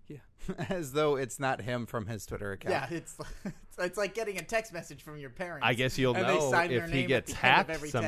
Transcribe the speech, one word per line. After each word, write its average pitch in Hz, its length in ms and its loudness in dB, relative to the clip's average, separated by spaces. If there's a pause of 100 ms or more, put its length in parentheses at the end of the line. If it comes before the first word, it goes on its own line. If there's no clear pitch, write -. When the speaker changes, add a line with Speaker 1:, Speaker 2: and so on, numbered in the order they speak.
Speaker 1:
Yeah. - 100 -12 (240)
<laughs> 185 280 -4
As 170 220 -2
though 147 240 4
it's 131 240 -2
not 131 220 0
him 120 240 -2
from 110 220 -4
his 110 180 -8
Twitter 101 260 -6
account. 98 220 -2 (180)
Speaker 2:
Yeah, 170 60 -4
it's, - 180 -12 (160)
<laughs> - 140 -12
it's, - 340 -12
it's 180 180 -2
like 202 160 0
getting 208 240 -4
a 165 60 -4
text 220 300 -2
message 151 280 -12
from 151 160 -12
your 139 120 -10
parents. 165 360 -4
Speaker 3:
I 123 80 6
guess 123 240 0
you'll 127 180 4
Speaker 2:
And - 120 2
they 139 80 4
Speaker 3:
know 143 160 4
Speaker 2:
sign 143 180 4
their 120 160 2
Speaker 3:
if - 60 -6
he - 60 0
Speaker 2:
name 131 80 2
at - 20 -4
Speaker 3:
gets 127 260 2
Speaker 2:
the - 120 0
end 127 60 8
of 143 60 10
Speaker 3:
hacked 175 120 4
Speaker 2:
every 151 220 -6
text. 131 160 0